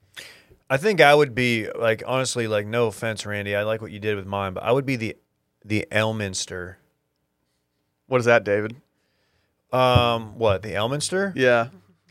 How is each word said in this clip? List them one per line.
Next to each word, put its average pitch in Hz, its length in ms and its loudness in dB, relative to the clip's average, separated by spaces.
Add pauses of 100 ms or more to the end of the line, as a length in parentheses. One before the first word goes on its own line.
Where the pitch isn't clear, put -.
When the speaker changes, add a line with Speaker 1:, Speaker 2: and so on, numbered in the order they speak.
(720)
Speaker 1:
I 135 60 2
think 175 240 0
I 147 140 10
would 147 200 2
be, 117 380 0
like, 110 340 0
honestly, 123 400 -2
like, 104 200 -2
no 117 200 0
offense, 110 380 -6
Randy, 101 320 -4
I 104 60 0
like 107 180 -2
what 107 100 -12
you 107 80 -14
did 104 180 -2
with 95 100 -10
mine, 98 260 -4
but 90 100 -8
I 107 100 -2
would 135 120 2
be 131 120 -2
the, 110 200 -6 (480)
the 104 260 -4
Elminster. 98 840 -4 (1300)
Speaker 2:
What 127 120 0
is 117 80 2
that, 117 180 6
David? 107 320 0 (960)
Speaker 1:
Um, 120 640 2
what, 101 240 2
the 107 120 -10
Elminster? 151 600 -4
Speaker 2:
Yeah. 123 340 2 (420)